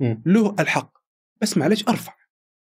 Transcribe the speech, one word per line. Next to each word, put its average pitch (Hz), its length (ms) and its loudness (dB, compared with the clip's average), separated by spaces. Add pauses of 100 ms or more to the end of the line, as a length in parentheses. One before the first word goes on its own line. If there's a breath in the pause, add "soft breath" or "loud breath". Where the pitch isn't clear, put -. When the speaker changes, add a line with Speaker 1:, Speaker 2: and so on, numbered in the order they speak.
Speaker 1:
مم. 117 260 -2
Speaker 2:
له 208 320 2
الحق، - 340 -2 (480)
بس 208 180 -2
معلش 185 300 0
أرفع. 175 260 -2 (480)